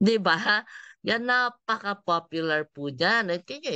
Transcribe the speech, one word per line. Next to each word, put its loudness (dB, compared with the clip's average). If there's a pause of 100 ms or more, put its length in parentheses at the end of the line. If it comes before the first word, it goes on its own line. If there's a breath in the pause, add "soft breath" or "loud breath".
Di 4
ba? 2 (400 loud breath)
Yan, -2
napaka-popular -2
po -6
dyan. 2
And -2
can -12
you -4